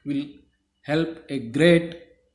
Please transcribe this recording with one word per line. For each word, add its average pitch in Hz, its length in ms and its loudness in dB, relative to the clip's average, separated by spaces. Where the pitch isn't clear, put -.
will 143 200 -6
help 160 460 -4
a 139 100 -8
great 156 640 2